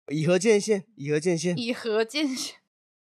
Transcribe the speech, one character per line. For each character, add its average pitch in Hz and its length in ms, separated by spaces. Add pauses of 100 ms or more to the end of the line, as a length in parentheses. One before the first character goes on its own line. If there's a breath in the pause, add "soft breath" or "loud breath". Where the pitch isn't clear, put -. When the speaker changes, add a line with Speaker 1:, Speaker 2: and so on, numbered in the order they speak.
Speaker 1:
嗯。 - 100
以 156 120
和 180 100
建 202 240
县， 202 240 (100)
以 139 160
和 151 80
建 170 160
县。 170 220
Speaker 2:
以 240 160
和 226 320
建 294 220
县。 - 300 (440)